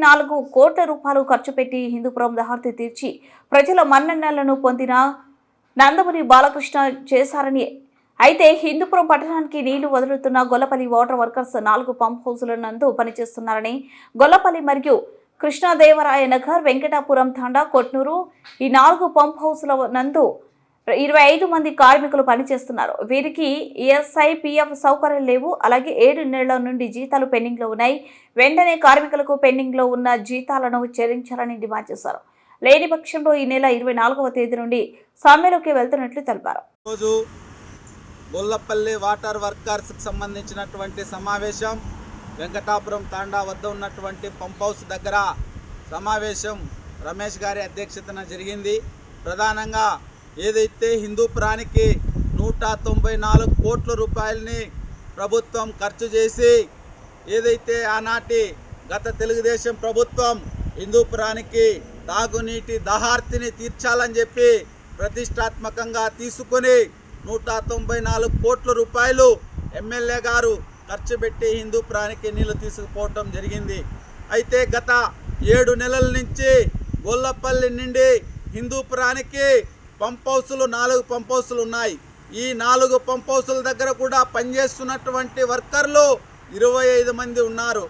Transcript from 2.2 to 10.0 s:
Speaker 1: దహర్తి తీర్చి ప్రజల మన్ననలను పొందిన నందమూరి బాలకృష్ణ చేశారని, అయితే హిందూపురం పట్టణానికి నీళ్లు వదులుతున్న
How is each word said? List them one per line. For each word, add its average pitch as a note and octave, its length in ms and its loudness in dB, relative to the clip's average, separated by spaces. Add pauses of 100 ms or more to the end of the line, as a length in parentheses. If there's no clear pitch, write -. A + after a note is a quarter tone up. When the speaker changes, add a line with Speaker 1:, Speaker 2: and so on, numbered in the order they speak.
Speaker 1:
దహర్తి A#3+ 400 -6
తీర్చి A#3 300 -8 (420)
ప్రజల C#4+ 280 6 (120)
మన్ననలను D4 600 2 (120)
పొందిన B3+ 280 0 (840)
నందమూరి D#4+ 440 4 (100)
బాలకృష్ణ C#4+ 460 6 (340)
చేశారని, C4+ 540 2 (540)
అయితే D#4 280 6 (140)
హిందూపురం E4 500 0
పట్టణానికి D4+ 560 0
నీళ్లు C#4 280 -2
వదులుతున్న C4 460 0 (120)